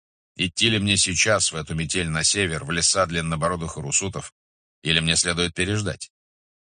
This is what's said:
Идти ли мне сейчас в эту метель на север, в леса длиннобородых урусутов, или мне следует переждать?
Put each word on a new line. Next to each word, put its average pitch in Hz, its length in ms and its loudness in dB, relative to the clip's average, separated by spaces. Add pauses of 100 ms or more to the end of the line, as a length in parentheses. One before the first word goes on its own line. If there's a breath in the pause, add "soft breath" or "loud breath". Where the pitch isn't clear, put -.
(340)
Идти 92 340 0
ли 110 120 2
мне 101 160 2
сейчас 95 560 2
в 80 40 -6
эту 80 200 -6
метель 82 320 -2
на 80 160 0
север, 80 400 0
в 73 80 -4
леса 85 340 2
длиннобородых 82 680 -2
урусутов, - 580 -4 (480)
или 82 160 2
мне 80 160 2
следует 87 400 0
переждать? 95 560 -4 (600)